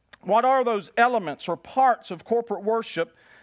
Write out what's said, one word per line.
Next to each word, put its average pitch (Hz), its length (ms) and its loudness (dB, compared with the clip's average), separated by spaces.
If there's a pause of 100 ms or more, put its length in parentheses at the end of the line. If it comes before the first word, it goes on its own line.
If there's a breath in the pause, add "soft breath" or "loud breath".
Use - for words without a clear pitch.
(200)
What 220 240 2
are 262 200 4
those 214 320 -4
elements 226 520 0
or 170 80 -2
parts - 540 0
of 170 140 -12
corporate 226 400 -4
worship 214 520 -4 (260 soft breath)